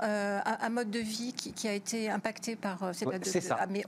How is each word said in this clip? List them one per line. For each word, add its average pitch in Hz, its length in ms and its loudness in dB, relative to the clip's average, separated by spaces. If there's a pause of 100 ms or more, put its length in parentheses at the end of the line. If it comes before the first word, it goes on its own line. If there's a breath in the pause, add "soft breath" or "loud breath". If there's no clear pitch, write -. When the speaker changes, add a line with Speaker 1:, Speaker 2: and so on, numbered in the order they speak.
Speaker 1:
euh, 202 400 2
un, 220 160 2
un 226 100 0
mode 233 180 0
de 220 120 0
vie 226 320 -2
qui, - 200 -6
qui - 140 -4
a 214 60 2
été 214 360 0
impacté 214 460 0
par, 196 300 -2
euh, 185 80 0
cette - 160 -2
Speaker 2:
Ouais, - 100 2
Speaker 1:
période 185 60 -4
de, 196 40 0
Speaker 2:
c'est 185 120 4
ça. 175 160 2
Speaker 1:
de, - 80 4
ah, - 40 0
mais 202 200 0